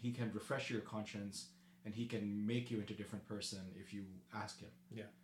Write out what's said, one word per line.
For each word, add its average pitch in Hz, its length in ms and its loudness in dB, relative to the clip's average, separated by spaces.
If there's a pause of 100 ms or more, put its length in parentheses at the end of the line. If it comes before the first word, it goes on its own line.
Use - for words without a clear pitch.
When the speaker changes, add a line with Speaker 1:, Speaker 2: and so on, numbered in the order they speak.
Speaker 1:
he 120 100 4
can 120 220 2
refresh 120 360 2
your 110 120 4
conscience, 104 640 -2 (380)
and 110 80 -2
he 117 120 2
can 104 400 2
make 120 260 4
you 110 80 4
into 104 140 0
a - 20 -2
different 101 320 -4
person 101 320 -2 (200)
if 95 140 -8
you 101 100 -2 (300)
ask 104 260 -4
him. 82 100 -10 (240)
Speaker 2:
Yeah. 110 100 -4 (200)